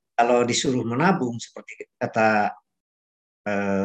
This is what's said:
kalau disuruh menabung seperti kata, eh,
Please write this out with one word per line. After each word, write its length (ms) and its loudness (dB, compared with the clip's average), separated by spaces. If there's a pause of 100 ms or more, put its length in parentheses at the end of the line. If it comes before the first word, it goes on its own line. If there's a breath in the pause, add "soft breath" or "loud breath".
(140)
kalau 320 4
disuruh 400 0
menabung 560 0
seperti 560 -18
kata, 560 0 (960)
eh, 360 -2